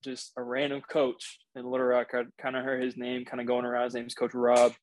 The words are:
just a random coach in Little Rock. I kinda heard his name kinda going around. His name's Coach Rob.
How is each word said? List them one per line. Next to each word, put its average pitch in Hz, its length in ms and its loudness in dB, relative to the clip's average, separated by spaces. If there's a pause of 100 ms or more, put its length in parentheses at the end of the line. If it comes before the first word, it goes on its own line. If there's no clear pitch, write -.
just - 320 -12
a 127 60 -8
random 139 380 -2
coach - 580 -2 (180)
in 123 120 -10
Little 127 180 0
Rock. 123 280 4
I 123 80 0 (180)
kinda 131 220 -4
heard 127 200 -2
his 127 140 -2
name 123 280 -6
kinda 123 200 -6
going 123 200 0
around. 123 200 0
His 120 100 -4
name's 120 200 -6
Coach 123 200 -2
Rob. 120 380 6 (100)